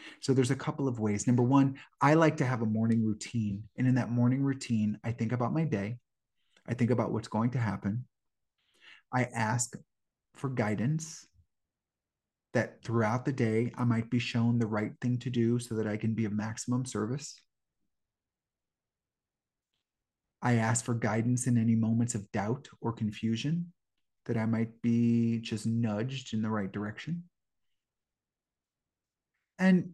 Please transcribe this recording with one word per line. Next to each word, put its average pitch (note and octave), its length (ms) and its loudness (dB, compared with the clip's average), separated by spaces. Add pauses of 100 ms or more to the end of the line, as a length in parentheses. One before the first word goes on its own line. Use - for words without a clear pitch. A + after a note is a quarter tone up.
(200)
So C3+ 140 2
there's B2+ 160 4
a C3 60 0
couple C#3+ 320 -4
of A#2 100 -4
ways. G#2+ 300 0
Number B2 160 6
one, C3+ 340 4 (220)
I C#3+ 140 6
like D#3 240 4
to C#3+ 60 2
have B2 180 0
a A2+ 40 0
morning A2+ 400 2
routine. G#2+ 560 -4 (160)
And B2+ 80 0
in B2+ 80 4
that A#2 160 0
morning A#2+ 320 4
routine, A2+ 640 0
I A#2 80 -4
think A2+ 180 -2
about B2 240 0
my D#3+ 80 2
day. A2 360 -2 (680)
I A#2 80 -2
think A#2 160 2
about A#2 220 0
what's A2 160 -4
going A2+ 220 0
to B2 80 -4
happen. G#2+ 460 -2 (1120)
I B2+ 120 2
ask A#2 500 -2 (640)
for C#3 80 -4
guidance, A#2+ 800 -2 (1300)
that - 280 -2
throughout A#2 420 0
the C#3+ 80 -2
day, A#2+ 440 0
I B2+ 80 -2
might A#2 260 0
be A#2+ 80 0
shown A#2+ 400 0
the A#2 80 0
right G#2+ 340 -4
thing B2 180 -2
to B2 120 -8
do A#2+ 300 2
so A#2 160 -8
that A2 100 -2
I G#2+ 100 -4
can A2+ 180 -2
be A2 100 -2
of G2+ 80 -4
maximum A2+ 520 -4
service. A#2+ 560 -6 (3000)
I B2 120 4
ask A2+ 300 2
for B2 100 -2
guidance A#2 520 0
in A#2+ 120 4
any A2+ 180 4
moments A2+ 380 2
of G2+ 180 -8
doubt A2 340 -4 (140)
or A#2 120 -4
confusion, A#2 800 -2 (540)
that A#2+ 100 -2
I A2 100 0
might A2+ 360 -2
be A#2 580 4
just A2 260 -6
nudged A2+ 680 -2
in A2 80 0
the A2 80 -2
right G2+ 220 -4
direction. A2 520 -8 (2250)
And F#3 360 4